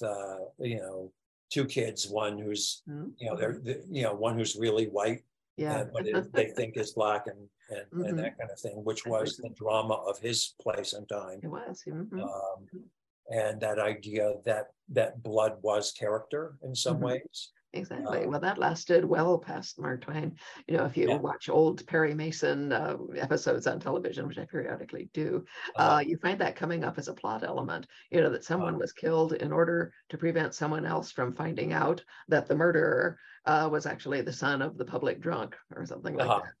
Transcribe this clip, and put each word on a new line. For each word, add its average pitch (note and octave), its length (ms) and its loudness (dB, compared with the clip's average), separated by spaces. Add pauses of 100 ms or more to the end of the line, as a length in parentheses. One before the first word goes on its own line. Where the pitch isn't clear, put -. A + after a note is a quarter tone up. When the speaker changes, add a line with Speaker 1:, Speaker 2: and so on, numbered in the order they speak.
Speaker 1:
uh, G2 360 -4 (200)
you A#2 180 -4
know, F#2+ 360 -8 (380)
two C#3 140 0
kids, A2+ 440 -2
one G#2 300 -2
who's, G#2 500 -4
Speaker 2:
Mm-hmm. D3 200 -8 (100)
Speaker 1:
you A#2+ 120 -8
know, G#2 60 -4
they're, A2+ 260 -2
the, B2+ 280 -6
you C3+ 120 -2
know, G#2+ 120 2
one A2+ 220 0
who's G#2+ 200 0
really A2 300 2
white, G#2+ 360 0 (340)
Speaker 2:
Yeah. D3+ 240 -2
Speaker 1:
and, G#2+ 120 -6
but G#2+ 140 -2
it, E3+ 260 0
they - 160 4
think A2+ 280 -4
is G#2+ 160 -4
black G#2+ 360 2
and, G2+ 100 -10 (320)
and, B2 220 -8
and F3 120 -4
Speaker 2:
Mm-hmm. F#3 120 -2
Speaker 1:
that C#3+ 220 -4
kind A2 120 -8
of G2 100 -14
thing, G#2 240 -8
which A2 220 -4
Speaker 2:
I A#2+ 40 -4
Speaker 1:
was G#2+ 260 0
Speaker 2:
see. B2+ 120 -14
Speaker 1:
the A2 60 -16
drama A2 400 2
of G2+ 240 -2
his A2+ 420 -2
place G2+ 320 -2
and G#2 160 -10
time. G2 340 -6
Speaker 2:
It E3 60 -6
was. D3+ 400 -10
Mm-hmm. F#3 320 -6
Speaker 1:
Um, F#3+ 460 -6 (640)
and A2 300 0
that G#2+ 180 0
idea G#2 560 0 (100)
that, A2 220 0 (240)
that A#2 320 2
blood A2 300 4 (100)
was G#2 300 2
character C#3 720 -4
in C3 100 -8
some - 220 0
Speaker 2:
Mm-hmm. B2 80 0
Speaker 1:
ways. - 460 -4 (220)
Speaker 2:
Exactly. - 520 -2
Speaker 1:
Um, C3 80 0
Speaker 2:
Well, D3 80 0
that F#3+ 180 0
lasted E3 460 6
well E3 340 6
past - 400 -10
Mark B2+ 220 -4
Twain. D#3 360 -6 (300)
You E3 100 2
know, D3 100 4
if C3 100 -4
you - 120 4
Speaker 1:
Yeah. D3 100 4
Speaker 2:
watch D3 300 -4
old D#3+ 380 4
Perry D#3 280 4
Mason, D3 580 0
uh, D3+ 240 0 (200)
episodes C#3 520 2
on - 100 0
television, - 480 -2
which - 120 -8
I - 80 -6
periodically - 680 -6
do, D#3+ 300 -2 (340)
uh, D3 40 8
Speaker 1:
Uh-huh. D3+ 180 8
Speaker 2:
you D#3 180 0
find G3 220 0
that E3+ 160 0
coming E3 260 -2
up - 160 -2
as D3 80 -4
a - 80 -6
plot - 300 -4
element, - 420 -4 (240)
you - 100 4
know, D3 100 6
that - 120 -2
someone E3+ 320 0
Speaker 1:
Uh-huh. D#3+ 60 -2
Speaker 2:
was - 120 -2
killed D#3+ 420 4
in D3 180 -2
order E3+ 400 2 (160)
to D#3 100 -8
prevent E3 380 2
someone D#3 280 0
else D#3+ 280 -2
from B2 200 0
finding D#3+ 400 -2
out D#3+ 300 2 (240)
that D3 220 4
the D3+ 80 4
murderer, E3 600 4 (300)
uh, D#3 260 6
was D3 140 0
actually C#3 340 -2
the B2+ 120 -2
son C3+ 280 0
of B2+ 160 -2
the B2 80 -4
public A#2+ 360 -2
drunk D3 360 -4 (180)
or D#3+ 120 -8
something - 300 -6
like B2 120 2
Speaker 1:
Uh-huh. G2+ 120 4
Speaker 2:
that. - 200 -10